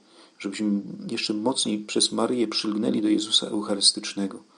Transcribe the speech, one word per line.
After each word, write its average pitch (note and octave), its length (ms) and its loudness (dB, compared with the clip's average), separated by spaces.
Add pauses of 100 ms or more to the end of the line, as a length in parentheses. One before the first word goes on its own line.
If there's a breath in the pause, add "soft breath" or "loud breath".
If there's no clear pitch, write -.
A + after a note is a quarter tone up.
(380 soft breath)
żebyśmy G2+ 420 0 (300)
jeszcze A2 240 -2
mocniej A2 440 0
przez - 340 0
Maryję A2+ 360 2
przylgnęli A2+ 540 0
do G#2+ 60 2
Jezusa - 380 2
Eucharystycznego, G2+ 960 -2 (160 soft breath)